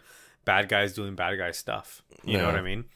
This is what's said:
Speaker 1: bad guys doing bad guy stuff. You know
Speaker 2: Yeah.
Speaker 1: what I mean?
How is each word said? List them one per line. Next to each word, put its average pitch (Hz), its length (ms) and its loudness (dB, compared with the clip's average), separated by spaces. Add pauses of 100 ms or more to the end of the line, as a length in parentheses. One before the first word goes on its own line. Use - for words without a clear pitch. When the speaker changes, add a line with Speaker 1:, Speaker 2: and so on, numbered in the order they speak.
(440)
Speaker 1:
bad 98 240 4
guys 101 240 4
doing 98 220 -6
bad 92 220 -2
guy 90 160 -2
stuff. - 500 -8 (220)
You 113 100 -2
know 95 60 2
Speaker 2:
Yeah. 110 60 2
Speaker 1:
what - 100 2
I 92 60 -2
mean? 101 220 -4 (120)